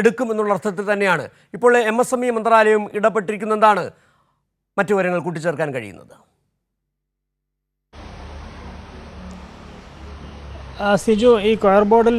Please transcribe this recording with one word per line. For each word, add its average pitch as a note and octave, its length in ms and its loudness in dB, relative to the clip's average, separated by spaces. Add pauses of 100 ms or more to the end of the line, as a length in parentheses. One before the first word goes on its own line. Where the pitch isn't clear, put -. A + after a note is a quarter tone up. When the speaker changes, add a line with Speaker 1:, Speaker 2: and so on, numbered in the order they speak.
Speaker 1:
എടുക്കുമെന്നുള്ള G#3+ 560 0
അർത്ഥത്തിൽ G3 360 -6
തന്നെയാണ്. F#3 340 0 (300)
ഇപ്പോൾ A#3+ 140 4 (200)
എം A3+ 140 0
എസ് B3+ 120 -4
എം A#3+ 120 -4
ഇ - 100 0
മന്ത്രാലയം A3 460 4 (140)
ഇടപെട്ടിരിക്കുന്ന G#3+ 600 -2
എന്താണ് G3+ 260 4 (920)
മറ്റു G3+ 160 -2
വിവരങ്ങൾ F3+ 300 0
കൂട്ടിച്ചേർക്കാൻ D#3 500 -4
കഴിയുന്നത്? G2+ 400 -12 (4000)
Speaker 2:
ആ, G#3 40 -2 (140)
സിജു, A3+ 300 4 (180)
ഈ - 20 4 (120)
കയർ G3+ 260 6
ബോർഡിൽ A#3 300 4